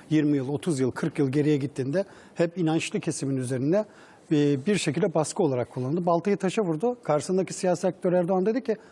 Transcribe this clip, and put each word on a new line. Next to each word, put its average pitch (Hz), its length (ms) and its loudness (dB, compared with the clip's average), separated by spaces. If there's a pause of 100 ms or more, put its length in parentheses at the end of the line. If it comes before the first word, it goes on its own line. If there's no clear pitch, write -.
yirmi 151 280 4
yıl, 131 120 -4
otuz 147 300 -2
yıl, 127 120 2
kırk - 280 -4
yıl 139 100 2
geriye 147 280 2
gittiğinde 139 480 -2 (300)
hep 170 220 -2
inançlı 165 420 0
kesimin 139 380 -4
üzerinde, 135 480 0 (460)
e, 143 340 2
bir 208 120 2
şekilde 165 360 0
baskı 165 300 0
olarak 127 260 0
kullanıldı. 147 360 -4
Baltayı 175 320 2
taşa 190 240 -2
vurdu. 208 420 -2
Karşısındaki 170 500 0
siyasi 180 340 0
aktör 175 260 -2
Erdoğan 180 320 2
dedi 226 180 0
ki, 214 140 -2 (140)